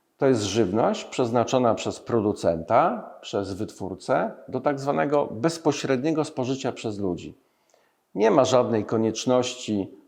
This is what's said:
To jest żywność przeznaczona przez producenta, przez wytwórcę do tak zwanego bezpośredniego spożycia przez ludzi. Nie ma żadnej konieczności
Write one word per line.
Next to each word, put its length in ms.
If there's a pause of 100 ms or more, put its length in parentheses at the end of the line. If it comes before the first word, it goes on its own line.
(180)
To 80
jest 160
żywność 600
przeznaczona 720
przez 260
producenta, 1080 (100)
przez 320
wytwórcę 800 (180)
do 120
tak 200
zwanego 500
bezpośredniego 920
spożycia 480
przez 260
ludzi. 400 (760)
Nie 160
ma 140
żadnej 400
konieczności 1080 (140)